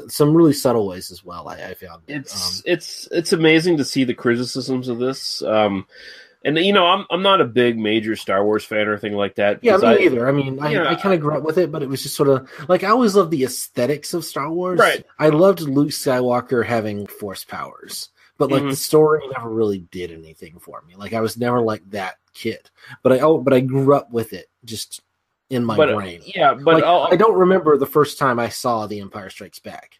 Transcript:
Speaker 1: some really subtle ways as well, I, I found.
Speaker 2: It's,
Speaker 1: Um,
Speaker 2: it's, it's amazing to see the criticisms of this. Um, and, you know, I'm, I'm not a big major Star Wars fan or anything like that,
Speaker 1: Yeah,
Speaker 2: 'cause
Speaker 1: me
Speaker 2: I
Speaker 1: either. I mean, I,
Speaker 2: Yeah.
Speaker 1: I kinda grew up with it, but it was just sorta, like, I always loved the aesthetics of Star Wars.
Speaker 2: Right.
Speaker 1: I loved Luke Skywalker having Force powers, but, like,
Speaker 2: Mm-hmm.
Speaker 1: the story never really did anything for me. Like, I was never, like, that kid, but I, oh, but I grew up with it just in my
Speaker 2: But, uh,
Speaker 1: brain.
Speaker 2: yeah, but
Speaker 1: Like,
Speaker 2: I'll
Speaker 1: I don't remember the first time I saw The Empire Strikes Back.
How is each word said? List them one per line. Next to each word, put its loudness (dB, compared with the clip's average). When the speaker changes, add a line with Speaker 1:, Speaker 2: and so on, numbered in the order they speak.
Speaker 1:
some 2
really 6
subtle 0
ways -12
as -20
well, -16
I, -14
I -12
found. -20
Speaker 2:
It's, -8
Speaker 1:
Um, -14
Speaker 2:
it's, -6
it's -2
amazing 4
to 0
see -2
the -4
criticisms -2
of -6
this. -6
Um, 0
and, 0
you 2
know, 6
I'm, 0
I'm -2
not 4
a 4
big 2
major 0
Star -2
Wars 0
fan -2
or -2
anything -6
like -4
that, 0
Speaker 1:
Yeah, 4
Speaker 2:
'cause 4
Speaker 1:
me 6
Speaker 2:
I 6
Speaker 1:
either. 2
I 2
mean, -2
I, -4
Speaker 2:
Yeah. 0
Speaker 1:
I 0
kinda 0
grew -2
up -6
with -2
it, 0
but -6
it -8
was -6
just -10
sorta, 2
like, 2
I -2
always 4
loved 4
the 0
aesthetics -4
of -6
Star -8
Wars. -2
Speaker 2:
Right. 2
Speaker 1:
I 4
loved 4
Luke 0
Skywalker -2
having -4
Force -14
powers, -14
but, 0
like, 2
Speaker 2:
Mm-hmm. -4
Speaker 1:
the -4
story 2
never -10
really 0
did -10
anything -20
for -20
me. -20
Like, -12
I -2
was -4
never, 2
like, -4
that -8
kid, -10
but 4
I, 2
oh, 4
but 2
I 6
grew 2
up -2
with -4
it -14
just -14
in -2
my -2
Speaker 2:
But, 4
uh, 0
Speaker 1:
brain. -10
Speaker 2:
yeah, 2
but 2
Speaker 1:
Like, 4
Speaker 2:
I'll 2
Speaker 1:
I 4
don't 4
remember 4
the 0
first 0
time 0
I -2
saw -4
The -10
Empire -16
Strikes -20
Back. -18